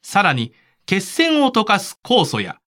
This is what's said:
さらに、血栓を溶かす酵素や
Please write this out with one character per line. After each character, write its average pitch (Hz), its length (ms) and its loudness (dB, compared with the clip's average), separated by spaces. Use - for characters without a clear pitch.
さ - 200 0
ら 180 100 2
に、 120 200 -4
血 190 140 0
栓 311 440 0
を 262 80 2
溶 220 120 2
か - 140 2
す - 240 -10
酵 - 220 2
素 - 160 -4
や 90 160 -8